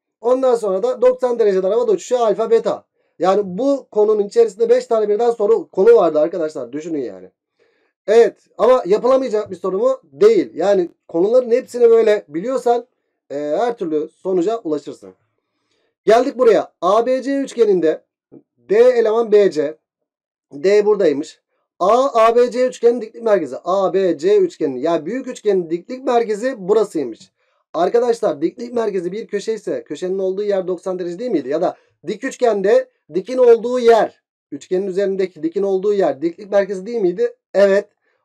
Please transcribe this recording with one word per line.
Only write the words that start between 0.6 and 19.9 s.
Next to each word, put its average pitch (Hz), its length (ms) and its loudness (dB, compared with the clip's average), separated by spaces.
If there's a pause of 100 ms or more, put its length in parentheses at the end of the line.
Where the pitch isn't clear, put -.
da 247 200 -2
doksan 247 360 0
dereceler 190 320 2
havada 233 220 0
uçuşu 220 260 -2
alfa 220 320 0
beta. 208 340 0 (340)
Yani 190 260 2
bu 240 460 -4
konunun 208 360 0
içerisinde 226 420 0
beş 240 180 2
tane 220 220 0
birden 214 220 0
soru 214 380 0
konu 214 260 4
vardı 165 240 4
arkadaşlar. 156 540 -4
Düşünün 156 300 -8
yani. 92 280 -12 (760)
Evet 214 320 4 (200)
ama 247 280 4
yapılamayacak 214 640 0
bir 185 60 -12
soru 185 220 -4
mu? 262 260 -2
Değil. 151 500 2
Yani 180 340 0 (200)
konuların 226 420 0
hepsini 240 400 2
böyle 214 380 2
biliyorsan, 240 580 -2 (440)
e, 135 60 -10
her 165 400 -4
türlü 156 320 -6
sonuca 190 500 -4
ulaşırsın. 143 520 -10 (920)
Geldik 233 340 2
buraya. 220 420 2
A 214 260 0
B 254 160 -2
C 277 140 -4
üçgeninde 202 680 0 (540)
D 120 160 -4
eleman 233 580 2
B 208 180 6
C. 147 280 -4 (720)